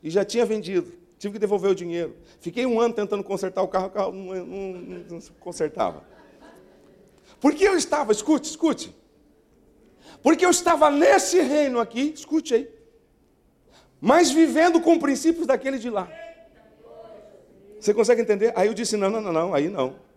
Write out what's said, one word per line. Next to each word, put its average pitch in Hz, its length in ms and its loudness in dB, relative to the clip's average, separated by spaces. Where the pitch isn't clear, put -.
E 160 80 -10
já 190 140 2
tinha 220 220 0
vendido, 190 480 -4
tive 202 140 -10
que 214 60 -12
devolver 196 300 0
o 190 60 2
dinheiro. 170 400 -8
Fiquei 233 260 -4
um 233 140 0
ano 233 140 0
tentando 208 280 -4
consertar 185 420 -4
o 190 40 -2
carro, 190 200 -2
o - 20 -8
carro 196 240 -4
não, 190 200 -12
não, 180 120 -8
não, 180 640 -12
não 170 100 -14
se - 140 -20
consertava. 127 720 -6
Porque 311 260 2
eu 392 80 2
estava, 220 380 0
escute, 285 360 0
escute. - 460 -4
Porque 330 220 4
eu 359 40 4
estava 311 400 4
nesse 349 520 4
reino 269 400 2
aqui, 269 340 -4
escute 294 400 -4
aí, - 140 0
mas 285 320 4
vivendo 320 480 4
com 330 180 4
princípios 311 480 0
daquele 269 320 0
de 233 120 -8
lá. 196 200 -4
Você 208 160 0
consegue 220 280 2
entender? 214 340 0
Aí 190 120 2
eu 226 60 0
disse: 220 220 -4
"Não, 196 140 0
não, 220 100 -2
não, 202 140 -6
não, 170 200 -2
aí 147 140 0
não. 135 500 -6